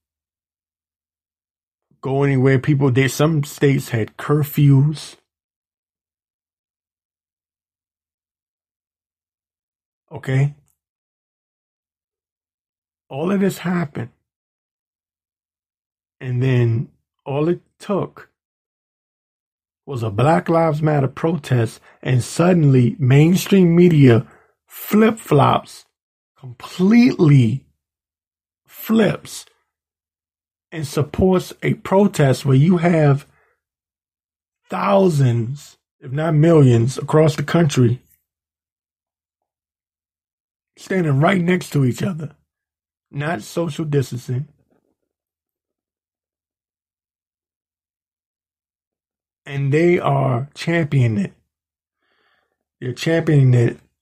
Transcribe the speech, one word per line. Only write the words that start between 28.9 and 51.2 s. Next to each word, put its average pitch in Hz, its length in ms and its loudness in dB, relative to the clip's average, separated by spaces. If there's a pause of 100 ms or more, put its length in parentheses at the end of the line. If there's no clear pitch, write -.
and 151 160 -10
supports 180 640 -2 (100)
a 139 120 -2
protest 190 720 0
where 135 100 2
you 170 220 4
have 156 480 0 (1400)
thousands, 143 1080 -2 (220)
if 143 120 -18
not 156 240 -4
millions, 135 600 4
across 156 380 0
the 143 80 -6
country 135 580 0 (2750)
standing 160 420 -4
right 180 220 0
next 180 300 -2
to 143 120 0
each 123 180 -2
other, 165 340 -8 (720)
not 151 320 -8
social 170 420 -8
distancing. 135 640 -6 (4000)
And 139 300 -4
they 175 260 2
are 135 540 -2
championing 135 720 -2